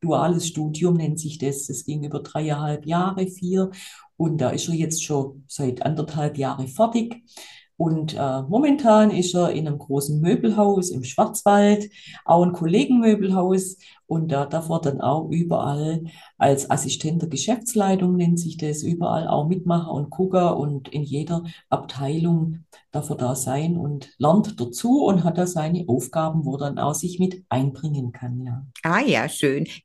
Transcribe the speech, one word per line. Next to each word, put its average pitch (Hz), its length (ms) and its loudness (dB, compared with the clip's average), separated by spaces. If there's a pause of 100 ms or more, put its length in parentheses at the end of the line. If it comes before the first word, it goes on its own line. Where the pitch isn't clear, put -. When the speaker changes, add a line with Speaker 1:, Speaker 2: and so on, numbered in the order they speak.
Speaker 1:
duales 160 480 0
Studium 156 460 0
nennt 156 260 0
sich 151 160 -8
das. - 300 -4
Das - 180 -10
ging 151 200 -6
über 147 160 -6
dreieinhalb 151 680 -4
Jahre, 185 400 -2
vier. 190 440 -2 (460)
Und 151 240 0
da 127 80 2
ist - 180 -4
er 175 100 -2
jetzt 156 280 -2
schon 139 420 -4
seit 127 380 -4
anderthalb 151 540 -2
Jahre 131 300 -4
fertig. 226 540 0 (540)
Und, 156 380 0
äh, 135 280 -2
momentan 214 680 6
ist 185 240 0
er 175 180 2
in 156 140 -2
einem 147 120 -2
großen 143 420 -2
Möbelhaus 202 680 2
im - 120 -6
Schwarzwald, 208 840 4 (380)
auch 170 160 6
ein 180 100 2
Kollegenmöbelhaus. 190 1300 2 (280)
Und 160 240 -2
da 139 140 0
darf 156 240 -4
er 165 140 0
dann 139 180 -2
auch 151 300 0
überall 160 760 -2 (320)
als 139 340 2
Assistent 156 520 -2
der - 80 -4
Geschäftsleitung, 190 840 0
nennt 175 220 2
sich 170 200 -6
das, 151 240 -4
überall - 440 -2
auch 156 220 0
mitmachen 170 400 0
und 147 220 -4
gucken 185 380 2
und 143 400 -2
in 151 160 -4
jeder 165 400 -4 (260)
Abteilung 160 960 -2 (260)
darf 147 160 -4
er - 80 -4
da 127 180 -2
sein 151 440 -2
und 147 400 -6
lernt 165 420 4
dazu 240 420 0
und 185 220 4
hat 170 140 0
da 180 80 2
seine 170 420 -2
Aufgaben, 160 560 0
wo 131 120 -4
er - 20 -6
dann 143 200 -4
auch 147 160 0
sich 175 240 -6
mit 185 300 0
einbringen 135 640 -2
kann, 123 320 -8
ja. 127 180 -8 (200)
Speaker 2:
Ah 170 180 0
ja, 147 300 2
schön. 147 360 0 (180)